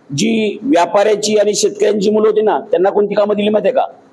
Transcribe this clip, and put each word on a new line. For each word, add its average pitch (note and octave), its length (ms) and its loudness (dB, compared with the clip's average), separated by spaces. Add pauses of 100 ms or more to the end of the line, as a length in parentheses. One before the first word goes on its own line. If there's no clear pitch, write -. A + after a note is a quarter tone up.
(180)
जी A3 440 -2
व्यापाऱ्याची G3+ 760 0
आणि G#3 180 2
शेतकऱ्यांची G#3 560 0
मुलं G#3+ 180 2
होती G#3+ 140 2
ना, F#3 180 0
त्यांना E3 300 0
कोणती G3+ 240 0
कामं G#3 220 0
दिली G#3 140 0
माहितीये G3 240 0
का? B2 120 0 (280)